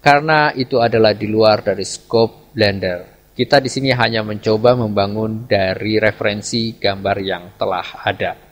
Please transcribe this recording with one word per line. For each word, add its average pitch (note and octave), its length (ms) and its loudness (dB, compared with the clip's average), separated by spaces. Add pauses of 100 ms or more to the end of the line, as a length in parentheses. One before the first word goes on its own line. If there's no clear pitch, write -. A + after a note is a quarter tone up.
karena D3+ 560 4
itu B2+ 240 0
adalah A2 320 4
di G#2 160 -4
luar G#2+ 360 4
dari G2 200 -2
skop - 720 -4
Blender. F#2+ 560 -2 (220)
Kita B2+ 240 2
di C3+ 80 0
sini C3+ 240 -4
hanya A2+ 320 0
mencoba A2 560 0
membangun A2 720 -2
dari G2 480 0
referensi G#2+ 800 -2
gambar G2 400 -2
yang F#2 260 -6 (140)
telah F#2+ 480 -6
ada. G2 320 -4 (140)